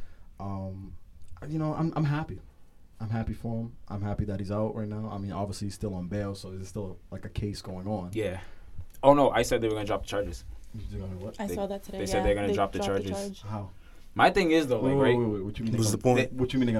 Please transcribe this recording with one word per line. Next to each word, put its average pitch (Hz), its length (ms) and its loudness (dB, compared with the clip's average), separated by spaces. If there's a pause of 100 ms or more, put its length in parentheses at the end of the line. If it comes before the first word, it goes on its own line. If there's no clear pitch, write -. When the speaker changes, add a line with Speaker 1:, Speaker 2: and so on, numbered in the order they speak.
(400)
Speaker 1:
Um, 95 520 -8 (560)
you 156 100 -4
know, 156 160 0
I'm, 160 220 0
I'm 156 80 2
happy. 143 360 0 (600)
I'm 110 100 -4
happy 113 240 0
for 113 260 -4
him. 117 120 -8 (160)
I'm 101 140 -6
happy 104 240 -2
that 98 140 -4
he's 95 100 -4
out 107 240 0
right 107 140 -4
now. 107 240 -6
I 101 60 -6
mean, 101 140 -4
obviously, 98 340 -4
he's 98 80 -4
still 101 200 -4
on 90 140 -4
bail, 98 260 -2
so 98 160 -10
there's 95 180 -8
still, 92 280 -8 (140)
like, 95 140 -10
a 104 40 -10
case 101 320 -2
going 92 260 -8
on. 95 260 -4
Speaker 2:
Yeah. 95 280 -2 (600)
Oh, 139 120 12
no, 139 160 8
I 117 120 4
said 120 180 2
they 113 80 2
were 107 60 2
gonna 104 120 -2
drop 101 180 0
the - 40 -8
charges. - 360 -4 (460)
Speaker 1:
They're 101 100 -6
gonna 95 160 -6
what? 98 220 -10
Speaker 3:
I 208 80 -4
Speaker 2:
They, - 80 -4
Speaker 3:
saw - 120 -2
that - 180 -6
today, 190 140 -10
Speaker 2:
they 98 80 -2
said - 120 2
Speaker 3:
yeah. - 60 4
Speaker 2:
they're 101 100 6
gonna 101 140 0
Speaker 3:
They 101 60 2
Speaker 2:
drop 98 180 2
the 95 60 -2
Speaker 3:
dropped 98 260 0
the 95 60 -2
Speaker 2:
charges. 98 300 -4
Speaker 3:
charge. 107 120 -8
Speaker 1:
How? 101 180 -6 (440)
Speaker 2:
My 139 160 8
thing 175 220 4
is, 160 160 6
though, 120 120 4
like, - 40 2
Speaker 1:
Wait, 135 100 6
wait, 139 160 6
Speaker 2:
right? 123 80 6
Speaker 1:
wait, 117 80 2
wait. 104 180 0
What 107 140 -4
you 113 80 -2
mean 110 100 2
Speaker 4:
What's 110 140 4
Speaker 1:
they're 110 80 2
Speaker 4:
the - 40 -6
Speaker 1:
gonna, 127 200 6
Speaker 4:
point? 127 100 -2
Speaker 1:
what 127 200 0
you 135 60 2
mean 127 80 4
they're 117 140 4